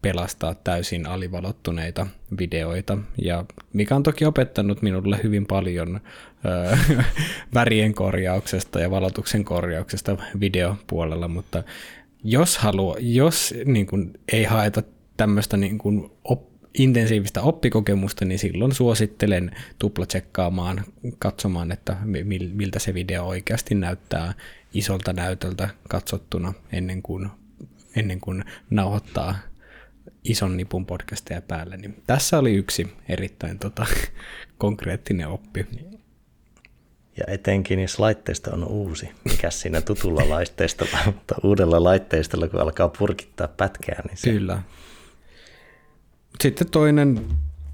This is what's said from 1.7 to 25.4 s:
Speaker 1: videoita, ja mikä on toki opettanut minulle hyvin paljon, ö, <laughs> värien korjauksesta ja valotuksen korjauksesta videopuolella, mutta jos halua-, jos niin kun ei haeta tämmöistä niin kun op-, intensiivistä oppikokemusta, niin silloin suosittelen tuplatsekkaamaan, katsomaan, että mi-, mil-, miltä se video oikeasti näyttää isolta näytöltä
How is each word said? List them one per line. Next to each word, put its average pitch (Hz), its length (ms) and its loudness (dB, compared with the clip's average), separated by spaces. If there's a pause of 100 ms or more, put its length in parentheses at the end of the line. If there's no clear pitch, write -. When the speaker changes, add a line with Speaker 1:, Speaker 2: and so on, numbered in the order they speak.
Speaker 1:
videoita, 87 600 -2 (200)
ja 87 260 -2 (280)
mikä 104 240 2
on 139 60 4
toki 151 220 2
opettanut 110 580 2
minulle 101 400 0
hyvin 104 240 0
paljon, 92 540 -2 (440)
ö, 90 320 2 (180)
<laughs> - 600 0
värien 110 400 4
korjauksesta 95 840 0
ja 90 100 2
valotuksen 95 540 0
korjauksesta 90 720 -2 (240)
videopuolella, 87 880 0
mutta - 340 -4 (600)
jos 135 340 4
halua-, 98 420 2
jos 127 540 2 (100)
niin 113 220 4
kun 92 240 -2 (220)
ei 110 120 4
haeta 107 380 2 (340)
tämmöistä 104 400 2
niin 98 220 0
kun 104 340 -2 (120)
op-, - 260 -2 (280)
intensiivistä 113 640 4
oppikokemusta, 104 800 2
niin 92 140 0
silloin 101 360 0
suosittelen 104 760 2 (280)
tuplatsekkaamaan, 92 1040 -2 (340)
katsomaan, 90 540 -2
että 101 320 -4
mi-, 92 200 -2
mil-, 92 300 -4
miltä 98 240 -2
se 95 160 -2
video 90 320 -4
oikeasti 95 480 -4
näyttää 90 600 -2 (400)
isolta 95 380 -2
näytöltä 92 560 -4 (200)